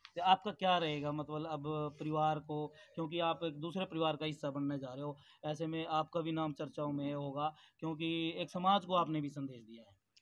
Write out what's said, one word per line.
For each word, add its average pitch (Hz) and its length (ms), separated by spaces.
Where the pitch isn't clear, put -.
तो 170 60
आपका 185 300
क्या 185 260
रहेगा, 147 340
मतलब 151 400
अब 147 120
परिवार 156 400
को, 151 280
क्योंकि 165 520
आप 165 240
एक 160 100
दूसरे 170 320
परिवार 160 300
का 156 100
हिस्सा 151 240
बनने 143 280
जा 131 160
रहे 139 100
हो, 147 140
ऐसे 151 220
में 160 200
आपका 156 340
भी 160 100
नाम 160 220
चर्चाओं 147 380
में 143 220
होगा, 143 420
क्योंकि 165 580
एक 175 120
समाज 190 360
को 180 100
आपने 156 260
भी 143 80
संदेश 131 320
दिया 113 220
है। - 160